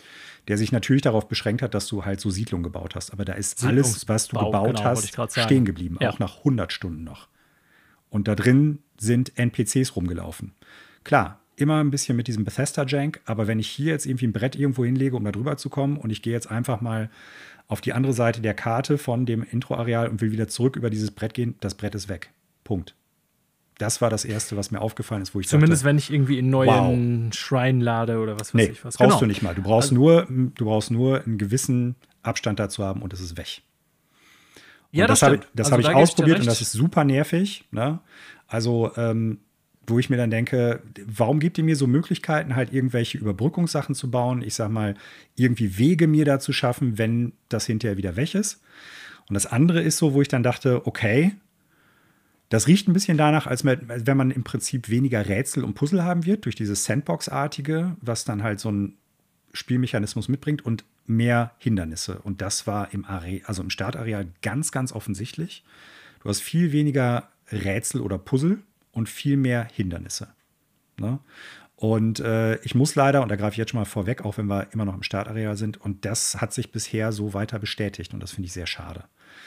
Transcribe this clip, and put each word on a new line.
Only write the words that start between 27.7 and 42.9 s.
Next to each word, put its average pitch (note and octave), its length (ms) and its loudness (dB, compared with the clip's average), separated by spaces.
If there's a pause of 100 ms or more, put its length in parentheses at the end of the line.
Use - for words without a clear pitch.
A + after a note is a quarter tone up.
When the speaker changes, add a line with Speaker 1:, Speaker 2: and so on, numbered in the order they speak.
Speaker 2:
lade A#2 360 0
oder A2 200 -4
was - 160 -4
weiß - 0 -
Speaker 1:
Nee, A2+ 180 6
Speaker 2:
ich - 120 -16
was. - 120 -10
Speaker 1:
brauchst B2 120 8
Speaker 2:
Genau. G3 120 6
Speaker 1:
du B2 60 4
nicht G2+ 160 0
mal. F2 120 -2
Du F#2+ 80 -4
brauchst A2+ 280 4
Speaker 2:
Also C3 40 6
Speaker 1:
nur, E3 340 8
du B2+ 360 -2
brauchst G#2+ 260 0
nur B2+ 340 2
einen A2+ 140 -2
gewissen B2 580 0 (260)
Abstand A2 360 -2
dazu G2+ 260 -4
haben G2 180 -4
und F#2+ 100 -8
es F2+ 80 -10
ist E2+ 160 -10
weg. - 260 -12 (1300)
Und D3 60 0
Speaker 2:
Ja, G3 80 6
das - 140 4
Speaker 1:
das C#3+ 80 8
habe, C#3 100 6
Speaker 2:
stimmt. - 160 -14
Speaker 1:
das A2+ 120 0
Speaker 2:
Also C#3 60 2
Speaker 1:
habe A#2+ 80 8
ich B2+ 60 4
Speaker 2:
da D3+ 60 4
gebe C3+ 100 10
ich E3+ 60 10
dir - 40 -2
Speaker 1:
ausprobiert D#3+ 240 6
und B2+ 100 4
Speaker 2:
recht. A#2 40 6
Speaker 1:
das A2+ 100 2
ist A2+ 120 -4
super D3+ 320 2
nervig, D#3+ 640 0
ne? C3+ 300 -2 (460)
Also, A#2 500 0
ähm, A2+ 420 0 (500)
wo A#2 120 4
ich B2+ 100 0
mir B2+ 60 2
dann A#2+ 140 0
denke, A#2+ 520 0 (240)
warum A#2 320 2
gebt E3 200 0
ihr D#3+ 40 0
mir D#3+ 140 4
so C3+ 100 2
Möglichkeiten, D3+ 720 0
halt B2+ 160 0
irgendwelche B2+ 460 -2